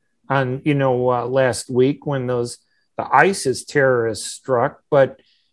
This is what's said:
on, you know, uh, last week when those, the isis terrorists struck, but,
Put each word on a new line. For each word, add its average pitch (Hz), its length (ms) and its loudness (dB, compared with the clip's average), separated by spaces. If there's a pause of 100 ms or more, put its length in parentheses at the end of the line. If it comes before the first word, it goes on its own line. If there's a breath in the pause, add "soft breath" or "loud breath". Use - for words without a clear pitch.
(300)
on, 135 340 -2
you 147 120 0
know, 127 360 0
uh, 120 140 -2
last 127 440 -2
week 135 360 0
when 135 200 -4
those, 120 340 -4 (380)
the 110 180 -8
isis 147 480 2
terrorists 120 640 0
struck, 131 600 -2
but, 139 320 2 (320)